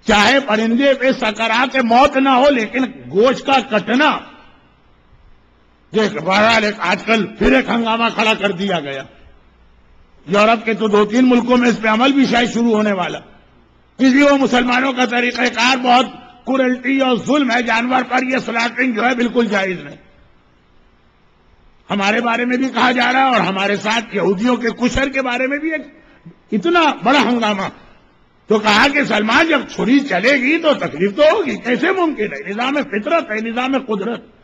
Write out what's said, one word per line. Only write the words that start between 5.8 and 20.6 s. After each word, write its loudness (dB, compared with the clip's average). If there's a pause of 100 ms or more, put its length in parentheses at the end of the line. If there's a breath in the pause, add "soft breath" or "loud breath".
देख, 0
बहरहाल, 2
एक -4
आजकल -2 (140)
फिर 2
एक 0
हंगामा -2
खड़ा 0
कर -4
दिया -2
गया। -10 (1200)
यूरोप 2
के -2
तो -2
दो 4
तीन 2
मुल्कों 4
में 4
इस 2
पे -2
अमल 2
भी 4
शायद 0
शुरू 0
होने 0
वाला, -4 (840)
इसलिए 4
वो 4
मुसलमानों 0
का 0
तरीक़ाकार -2
बहुत 0 (260)
क्रुएल्टी 0
और 0
जुल्म 0
है 0
जानवर 0
पर, -2
ये -2
स्लॉटरिंग -2
जो -4
है 0
बिल्कुल 0
जायज -4
नहीं। -18 (1900)